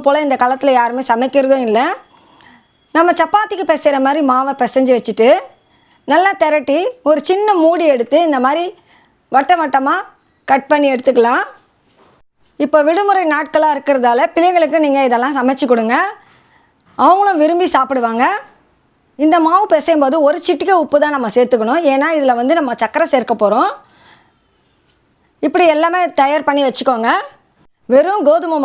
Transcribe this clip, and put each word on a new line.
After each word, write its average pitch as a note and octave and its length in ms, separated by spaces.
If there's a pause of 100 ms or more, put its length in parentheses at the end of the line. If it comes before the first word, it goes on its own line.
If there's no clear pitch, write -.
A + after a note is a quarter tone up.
போல C#4+ 200
இந்த C4 160
காலத்துல C4 360
யாருமே A#3+ 320
சமைக்கிறதும் C4 580
இல்ல. G#3+ 120 (1160)
நம்ம E4+ 240
சப்பாத்திக்கு G4 520
பிசைற D4 340
மாதிரி C#4+ 160 (100)
மாவை C4 300
பிசைஞ்சு C4 340
வச்சுட்டு, A3+ 320 (840)
நல்லா F#4 200 (100)
திரட்டி, D4+ 380 (300)
ஒரு D4+ 100 (100)
சின்ன G#4 240 (100)
மூடி E4 300
எடுத்து, B3 240 (100)
இந்த C#4 180
மாதிரி D#4 180 (720)
வட்ட C#4+ 240
வட்டமா C#4 340 (560)
கட் C4+ 200
பண்ணி D4 220
எடுத்துக்கலாம். B3+ 520 (1200)
இப்போ D4 220
விடுமுறை F#4+ 360 (100)
நாட்களா D#4 420
இருக்கிறதால B3+ 460 (140)
பிள்ளைங்களுக்கு E4 500
நீங்க C#4 240
இதெல்லாம் B3 300
சமைச்சு B3 320
கொடுங்க. A#3 260 (1080)
அவங்களும் F#4 380
விரும்பி E4+ 320
சாப்பிடுவாங்க. B3+ 500 (1000)
இந்த D#4 120 (100)
மாவு F#4 260
பிசையும் D4+ 320
போது C4+ 120 (100)
ஒரு D4+ 200
சிட்டிகை F4 360
உப்பு C#4 220
தான் D4 120
நம்ம A#3+ 200
சேர்த்துக்கணும். B3 560
ஏன்னா C#4 160 (100)
இதுல C4 220
வந்து C#4+ 180
நம்ம C4 240
சர்க்கரை D4+ 320
சேர்க்க A#3 280
போறோம். A3 280 (1800)
இப்படி F4 180 (100)
எல்லாமே E4+ 260 (200)
தயார் D4 280
பண்ணி C#4+ 180
வச்சுக்கோங்க. A#3 440 (840)
வெறும் E4+ 340
கோதுமை D#4+ 360